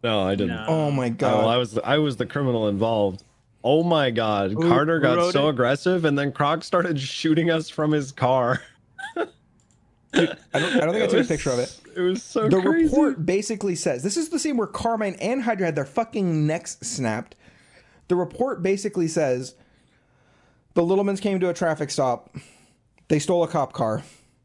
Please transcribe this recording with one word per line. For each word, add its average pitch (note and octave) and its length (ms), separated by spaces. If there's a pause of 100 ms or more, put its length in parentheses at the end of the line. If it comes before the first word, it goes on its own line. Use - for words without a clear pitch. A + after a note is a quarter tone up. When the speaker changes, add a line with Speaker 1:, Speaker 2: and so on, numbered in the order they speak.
Speaker 1:
No, A2 240
I F#2+ 100
didn't. F#2 200
Speaker 2:
No. A2 120
Speaker 3:
Oh D#3 240
my C3 160
Speaker 1:
Oh, - 20
Speaker 3:
God. A2 360
Speaker 1:
I A#2 120
was, A2+ 220
I C#3 180
was D3 180
the A2 100
criminal B2 440
involved. G2+ 540 (420)
Oh D3+ 180
my D#3 280
God. G#2+ 400
Speaker 2:
Who, A2 180
Speaker 1:
Carter E3 260
Speaker 2:
who D#3 60
Speaker 1:
got - 160
Speaker 2:
wrote F3 160
Speaker 1:
so D3 140
Speaker 2:
it? - 40
Speaker 1:
aggressive, C#3+ 540
and C#3+ 120
then C#3+ 140
Croc D3 320
started F3 360
shooting D#3+ 520
us D#3+ 160
from D3+ 240
his C#3+ 220
car. B2+ 480 (320)
<laughs> - 220 (960)
Speaker 3:
Dude, E3+ 220 (180)
I C3+ 60
don't, D#3+ 180
I - 20
don't E3 140
think - 100
I - 20
Speaker 1:
It - 40
Speaker 3:
took - 40
a - 40
Speaker 1:
was, B3 100
Speaker 3:
picture D3 240
of B2 80
it. - 200 (160)
Speaker 1:
it F3+ 60
was F#3 220
so A3 260
Speaker 3:
The F#3 120
Speaker 1:
crazy. D#4+ 240
Speaker 3:
report C#4 420
basically G3+ 480
says, C3 260
this G3 160
is D#4 120
the D#4 100
scene C#4+ 180
where G#3+ 100
Carmine A3 540
and A#3+ 220
Hydra G#3+ 240
had D#3+ 80
their C#3+ 100
fucking F3 600
necks E3 340
snapped. A#2 540 (720)
The F3+ 80
report F3+ 480
basically G3 440
says, C3+ 460 (1200)
"The F3 80
Littlemans G3 400
came G3 200
to F3+ 80
a E3+ 40
traffic D#3+ 380
stop. B2+ 440 (720)
They D3+ 100
stole F3 240
a D#3 40
cop D3 260
car. A2 280 (440)